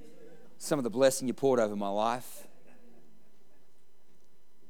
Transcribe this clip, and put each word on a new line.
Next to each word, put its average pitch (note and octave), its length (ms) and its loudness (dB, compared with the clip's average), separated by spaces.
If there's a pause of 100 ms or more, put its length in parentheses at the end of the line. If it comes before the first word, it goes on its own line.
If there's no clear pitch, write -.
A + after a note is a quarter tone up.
(580)
Some D3+ 220 2
of - 20 2
the A#2 80 0
blessing C3 380 6
you A2+ 60 2
poured C3 260 6
over G#2 160 4
my G2+ 120 2
life?" A2 600 0 (2250)